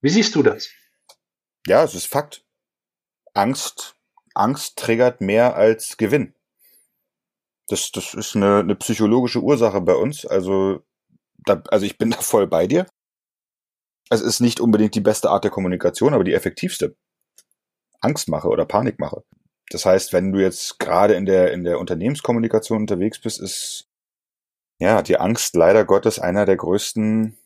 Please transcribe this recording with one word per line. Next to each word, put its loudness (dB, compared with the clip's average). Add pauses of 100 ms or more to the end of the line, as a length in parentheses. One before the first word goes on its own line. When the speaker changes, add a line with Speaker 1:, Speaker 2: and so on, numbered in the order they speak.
Speaker 1:
Wie 2
siehst 2
du 2
das? 0 (960)
Speaker 2:
Ja, 6
es -2
ist -8
Fakt. -8 (880)
Angst, -4 (380)
Angst -2
triggert 0
mehr 2
als 2
Gewinn. -2 (1300)
Das, -6
das -10
ist -10
eine, 4
eine 0
psychologische 0
Ursache 2
bei 2
uns. -2
Also, -2 (640)
da, 0
also 2
ich -8
bin 0
<laughs> -
da -4
voll 0
bei 0
dir. 0 (1200)
Es 2
ist -2
nicht 2
unbedingt 4
die 0
beste 0
Art 2
der 0
Kommunikation, 0
aber 2
die 0
effektivste. -4 (1040)
Angstmache -4
oder 0
Panikmache. -4 (460)
Das -6
heißt, 2
wenn 0
du 0
jetzt -2
gerade 2
in 0
der, 4
in -6
der -2
Unternehmenskommunikation -2
unterwegs -4
bist, -8
ist, -12 (920)
ja, 2
die 2
Angst -2
leider 6
Gottes 2
einer 0
der 4
größten -2